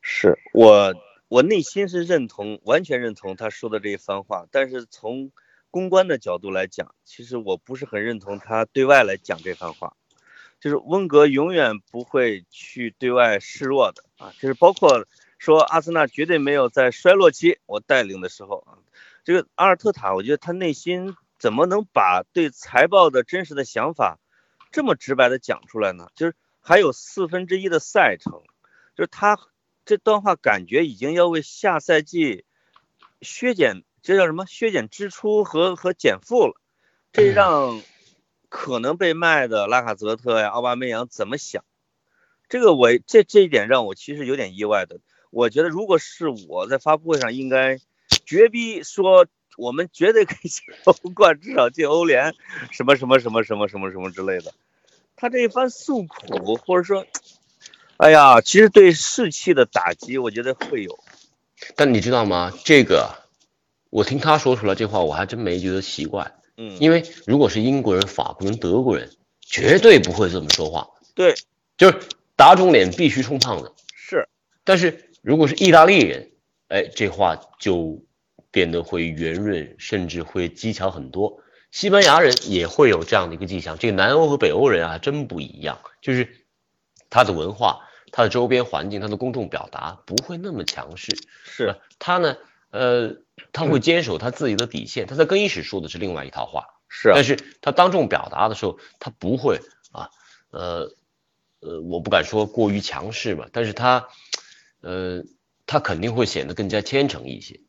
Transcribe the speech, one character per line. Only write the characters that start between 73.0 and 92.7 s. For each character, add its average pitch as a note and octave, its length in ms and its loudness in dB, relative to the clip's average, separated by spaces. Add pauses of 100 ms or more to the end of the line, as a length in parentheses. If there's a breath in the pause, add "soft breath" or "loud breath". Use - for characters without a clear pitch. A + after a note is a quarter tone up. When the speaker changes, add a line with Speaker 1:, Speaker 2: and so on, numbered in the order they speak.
Speaker 2:
须 B2 120 -2
充 C3 180 -6
胖 A2 220 -2
子。 - 100 -16 (240)
Speaker 1:
是。 - 320 -6 (360)
Speaker 2:
但 F#3+ 140 4
是 E3 340 -4 (100)
如 C#3 160 2
果 D#3 100 4
是 C3+ 80 -2
意 F3+ 160 4
大 D#3+ 140 10
利 F#3+ 140 6
人， C#2+ 320 -2 (360)
哎， G2 280 -4
这 G#2 140 -2
话 F2+ 260 0 (240)
就 E2+ 440 -4 (460)
变 F2 220 0
得 E2+ 100 -4
会 E2+ 240 -6
圆 D#2+ 300 -8
润， F#2+ 420 -8
甚 F#2 300 -8
至 E2 160 -10
会 F2 260 -6
技 A2 240 -8
巧 F#2+ 160 -6
很 C#2+ 220 -14
多。 G#2 320 -6 (280 soft breath)
西 G3 180 -6
班 G3 140 4
牙 D#3 160 6
人 C#3+ 140 4 (100)
也 F2 240 -4
会 C3+ 220 4
有 E2+ 140 0
这 F#2+ 120 -4
样 F2+ 140 0
的 E2 60 -12
一 - 20 -18
个 F#2 80 -10
迹 F2 160 -10
象， D#2+ 160 -14
这 A#2+ 100 -4
个 G2+ 80 -2
南 G2 160 0
欧 D#3 160 2
和 C#3+ 100 -2
北 F2+ 120 0
欧 A2+ 180 0
人 E2+ 180 0
啊， E2 120 -8
真 C#3+ 280 -8
不 E2+ 140 -12
一 - 220 -16
样， - 180 -10 (220 loud breath)
就 C3+ 120 -4
是 B2 300 -6 (640)
他 B2 140 2
的 G#2+ 80 0
文 E2+ 220 -6
化、 G2+ 340 -4 (240 soft breath)
他 A#2+ 120 0
的 G#2+ 60 2
周 B2 180 -2
边 B2 180 0
环 D#2+ 260 -8
境、 G#2 80 -10
他 G#2+ 80 -10
的 G#2 80 -6
公 B2 160 -8
众 A2 160 -8
表 - 240 -12
达 E2 340 -14
不 - 120 -6
会 F3 200 -8
那 F#3 140 -12
么 G#2 140 -10
强 D2 320 -10
势。 - 200 -8 (280 soft breath)
Speaker 1:
是。 - 220 -6
Speaker 2:
呃， G2 120 -8 (180)
他 F3+ 200 -4
呢， D#3 180 -2 (360 soft breath)